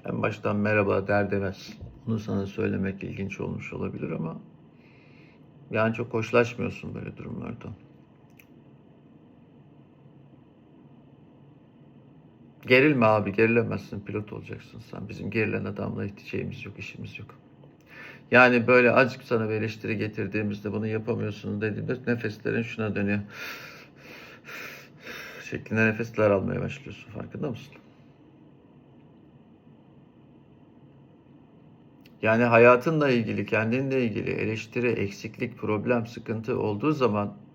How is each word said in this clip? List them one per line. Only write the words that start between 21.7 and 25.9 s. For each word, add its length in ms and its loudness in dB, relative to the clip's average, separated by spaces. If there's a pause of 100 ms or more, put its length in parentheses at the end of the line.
nefeslerin 560 -2
şuna 320 -4
dönüyor. 240 0 (2250)
Şeklinde 360 0
nefesler 440 2